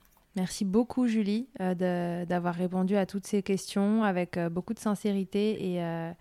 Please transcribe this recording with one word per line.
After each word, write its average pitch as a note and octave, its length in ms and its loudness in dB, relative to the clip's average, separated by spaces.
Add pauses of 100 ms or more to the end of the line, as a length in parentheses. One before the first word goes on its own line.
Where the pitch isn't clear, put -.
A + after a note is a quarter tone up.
(360)
Merci F#3 280 -2
beaucoup, A#3 440 2
Julie, A3 400 0 (120)
euh, F#3 140 0
de, F3 520 0
d'avoir F3 280 0
répondu F#3 420 0
à F#3+ 100 4
toutes G3 200 -6
ces G3+ 160 0
questions G3+ 640 2
avec, F3+ 320 0
euh, E3+ 120 0
beaucoup F3 240 -4
de G#3+ 60 -6
sincérité. G3+ 920 0
Et, F3+ 100 -2
euh, E3 380 -4